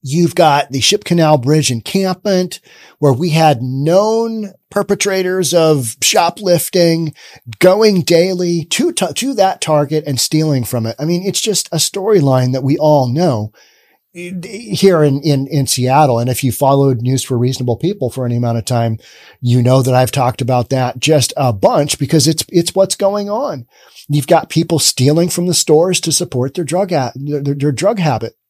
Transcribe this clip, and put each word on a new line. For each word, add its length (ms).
You've 280
got 360
the 100
Ship 240
Canal 340
Bridge 320
encampment 880
where 140
we 180
had 320
known 920
perpetrators 840
of 480
shoplifting 1120
going 420
daily 640
to, 260
to, 220
to 200
that 260
Target 440
and 160
stealing 440
from 200
it. 140
I 60
mean, 200
it's 160
just 280
a 80
storyline 760
that 120
we 120
all 300
know 460
here 920
in, 200
in, 260
in 180
Seattle. 520
And 100
if 160
you 80
followed 480
News 240
for 140
Reasonable 400
People 320
for 160
any 100
amount 220
of 80
time, 320
you 220
know 180
that 140
I've 180
talked 300
about 260
that 320
just 360
a 160
bunch 460
because 300
it's, 220
it's 240
what's 200
going 360
on. 360
You've 220
got 220
people 280
stealing 520
from 160
the 80
stores 480
to 100
support 420
their 80
drug 300
a-, 240
their, 240
their 320
drug 260
habit. 360